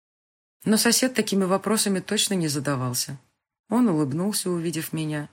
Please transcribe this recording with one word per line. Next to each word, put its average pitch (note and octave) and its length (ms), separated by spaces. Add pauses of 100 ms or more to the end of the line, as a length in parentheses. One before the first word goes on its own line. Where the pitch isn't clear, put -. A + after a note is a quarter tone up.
(640)
Но G#3+ 120
сосед A#3+ 380
такими G3 300
вопросами F#3+ 560
точно - 340
не E3 140
задавался. C3+ 720 (500)
Он A#3 200
улыбнулся, E3+ 640
увидев E3 420
меня, D3+ 400